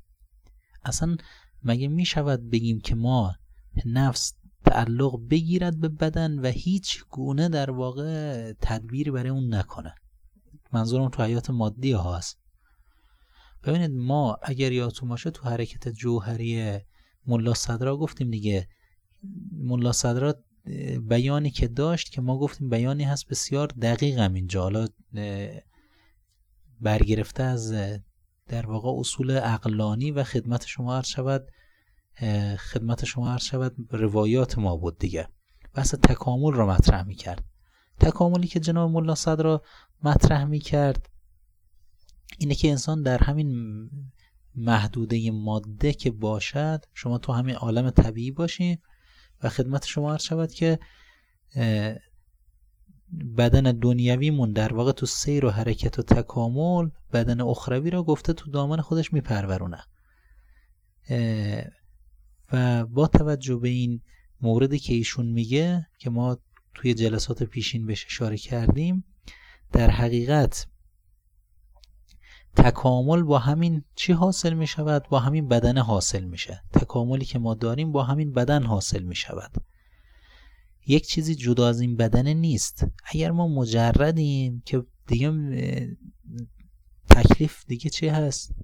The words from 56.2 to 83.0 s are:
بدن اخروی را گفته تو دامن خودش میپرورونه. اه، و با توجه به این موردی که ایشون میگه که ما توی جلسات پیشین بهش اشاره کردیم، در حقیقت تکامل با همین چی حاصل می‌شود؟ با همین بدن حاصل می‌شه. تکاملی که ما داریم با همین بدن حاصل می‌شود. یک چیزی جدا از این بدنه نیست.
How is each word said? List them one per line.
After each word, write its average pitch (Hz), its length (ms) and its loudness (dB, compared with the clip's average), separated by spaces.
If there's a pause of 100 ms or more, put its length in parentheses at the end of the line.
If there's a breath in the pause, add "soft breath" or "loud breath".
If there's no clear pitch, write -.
بدن 117 280 2
اخروی 123 500 -2
را 180 120 0
گفته 156 300 0
تو 156 180 -6
دامن 143 300 -2
خودش 160 320 -2
میپرورونه. 95 720 -2 (1300)
اه، 110 560 -2 (880)
و 123 340 2
با 131 200 2
توجه 135 500 4
به 120 120 -2
این 120 340 -2 (380 soft breath)
موردی 127 380 2
که 123 160 -2
ایشون 117 320 -2
میگه 143 600 0 (120)
که 123 120 -6
ما 123 280 0 (360)
توی 123 200 0
جلسات 110 480 0
پیشین 113 440 -4
بهش 107 200 -4
اشاره 107 300 -4
کردیم، 135 680 0 (680 loud breath)
در 117 180 8
حقیقت 120 760 2 (1900 loud breath)
تکامل 127 640 6
با 147 160 4
همین 156 460 0 (100)
چی - 180 2
حاصل 175 400 2
می‌شود؟ 151 560 0
با 139 100 4
همین 139 300 2
بدن 120 300 4
حاصل 101 460 0
می‌شه. 90 380 -10 (100)
تکاملی 131 520 2
که 131 140 -4
ما 113 160 0
داریم 123 380 -2
با 139 120 2
همین 143 280 0
بدن 127 300 2
حاصل 104 400 0
می‌شود. - 480 -8 (1400 soft breath)
یک 143 200 4
چیزی 160 280 0
جدا 120 340 2
از 117 120 2
این 120 160 0
بدنه 120 380 4
نیست. 160 520 0 (180)